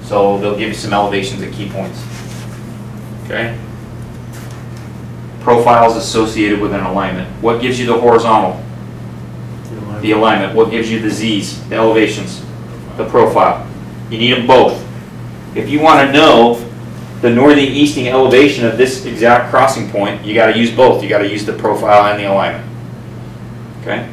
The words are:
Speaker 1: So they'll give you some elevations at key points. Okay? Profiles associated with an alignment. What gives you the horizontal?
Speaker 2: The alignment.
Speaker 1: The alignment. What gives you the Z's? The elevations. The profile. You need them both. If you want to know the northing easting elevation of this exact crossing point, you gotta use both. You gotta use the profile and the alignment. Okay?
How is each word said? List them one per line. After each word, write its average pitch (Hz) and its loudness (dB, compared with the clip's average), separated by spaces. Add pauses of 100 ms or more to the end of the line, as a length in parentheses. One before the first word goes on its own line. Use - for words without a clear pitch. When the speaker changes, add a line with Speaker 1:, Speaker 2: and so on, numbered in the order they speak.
Speaker 1:
So 101 0
they'll 104 -2
give 110 -4
you 101 -6
some - -6
elevations 98 -2
at - -10
key 98 -10
points. 95 -8 (1200)
Okay? - -6 (1800)
Profiles 117 4
associated 104 0
with 98 -2
an 98 -2
alignment. 92 -4 (100)
What 117 0
gives 123 -2
you 123 -2
the 117 2
horizontal? 113 4 (1080)
Speaker 2:
The 110 -10
alignment. 104 -8
Speaker 1:
The 107 -2
alignment. 107 2
What 110 4
gives 110 -2
you 113 -2
the 110 -2
Z's? 107 -4
The 110 -6
elevations. 107 0 (560)
The 143 -4
profile. - 2 (440)
You 113 -6
need 123 2
them 120 -2
both. - 4 (680)
If - -4
you 147 2
want 147 6
to 135 0
know 120 6 (540)
the 120 4
northing 139 6
easting 139 2
elevation 127 4
of 104 0
this 127 0
exact 120 2
crossing - 2
point, 101 -4
you 107 -6
gotta 113 4
use 117 2
both. 113 4
You 98 -6
gotta 101 2
use 104 -6
the 107 -4
profile 104 4
and 104 -2
the 101 -4
alignment. 98 -2 (1120)
Okay? 120 -6